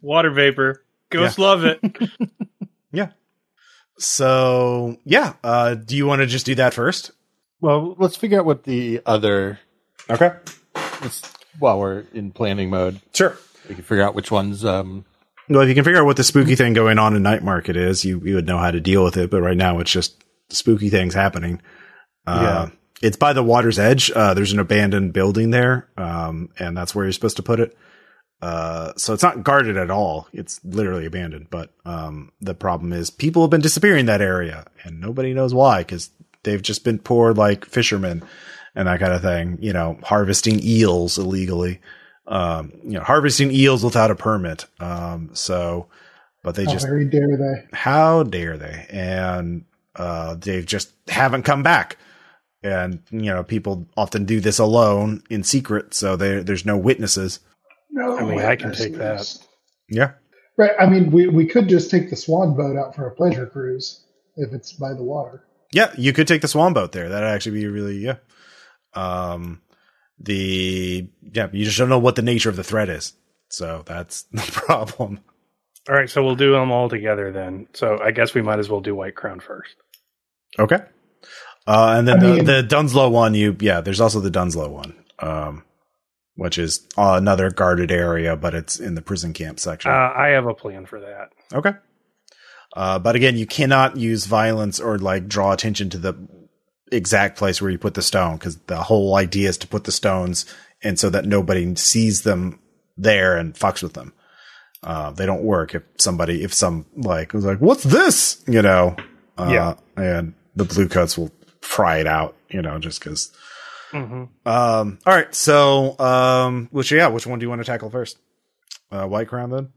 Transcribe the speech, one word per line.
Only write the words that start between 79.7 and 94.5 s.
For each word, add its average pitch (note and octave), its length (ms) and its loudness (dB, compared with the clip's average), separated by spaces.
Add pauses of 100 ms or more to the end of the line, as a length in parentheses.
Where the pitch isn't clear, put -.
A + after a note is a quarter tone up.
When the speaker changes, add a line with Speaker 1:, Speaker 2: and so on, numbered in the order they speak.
Speaker 2:
Okay. G#2+ 200 4 (880)
Uh, A2+ 300 6
and A#2 100 4
then B2 100 8
Speaker 4:
I - 100 10
Speaker 2:
the, F3+ 80 8
Speaker 4:
mean E3 100 4
Speaker 2:
the C3+ 180 4
Dunslow C3+ 480 4
one, A2+ 220 4
you, G#2 260 2
yeah, F#2+ 220 2
there's F#2+ 200 -2
also A2 180 2
the F#2+ 120 -2
Dunslow E2 380 -2
one, D2 260 -16 (240)
um, D2+ 440 -8 (720)
which F2+ 220 -6
is, E2 300 -4 (100)
uh, G2+ 160 4
another F#2+ 380 2
guarded F2+ 400 0
area, E2+ 440 0
but D#2+ 180 -6
it's E2 260 -8
in F#2 160 -8
the E2 60 -10
prison E2+ 320 -8
camp D#2+ 260 -10
section. F2+ 320 -4
Speaker 1:
Uh, C3 240 2
I C#3 140 -2
have C3 180 2
a A#2 60 -4
plan F#2+ 320 -14
for G#2+ 140 -18
that. G2+ 300 -16 (240)
Speaker 2:
Okay. F3 200 -2 (1000)
Uh, F#2+ 240 -2
but A#2 160 0
again, B2 220 2
you A2 80 -4
cannot C3+ 520 2
use A2+ 280 -2
violence G#2+ 540 0